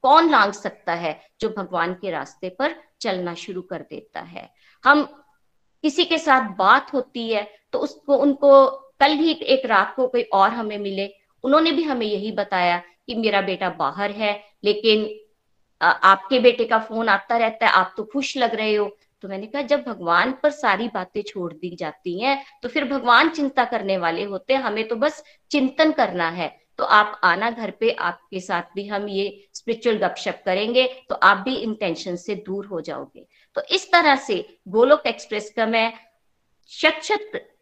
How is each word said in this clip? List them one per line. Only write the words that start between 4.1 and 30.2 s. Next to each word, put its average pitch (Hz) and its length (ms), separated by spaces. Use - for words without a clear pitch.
है। 170 320
हम 285 180
किसी 311 240
के 330 120
साथ 254 380
बात 226 380
होती 233 400
है 208 180
तो - 60
उसको, - 360
उनको 277 540
कल - 420
ही 311 200
एक 262 340
रात 208 300
को 254 120
कोई 240 140
और 196 280
हमें 220 280
मिले, 196 360
उन्होंने 320 280
भी 294 120
हमें 247 240
यही 208 240
बताया 185 460
कि 247 80
मेरा 214 260
बेटा 185 280
बाहर 170 420
है, 208 320
लेकिन, 214 420
अ, 170 220
आपके 196 360
बेटे 233 260
का 226 140
फोन 226 300
आता 202 280
रहता 226 280
है, - 60
आप - 260
तो 220 60
खुश 269 340
लग 233 180
रहे 214 200
हो। 208 220
तो 190 80
मैंने 196 180
कहा, 277 140
जब 277 220
भगवान 190 600
पर 294 60
सारी 226 380
बातें 202 340
छोड़ 175 320
दी 175 220
जाती 175 460
हैं 269 240
तो 240 60
फिर 285 160
भगवान 247 440
चिंता 277 360
करने 196 320
वाले 170 260
होते 202 300
हैं, 269 80
हमें 220 260
तो 233 80
बस 285 280
चिंतन 294 400
करना 180 380
है। 170 320
तो - 60
आप - 400
आना 190 280
घर 226 200
पे, 226 200
आपके - 480
साथ 180 220
भी 196 120
हम 208 200
ये 196 460
स्पिरिचुअल 226 440
गपशप 185 480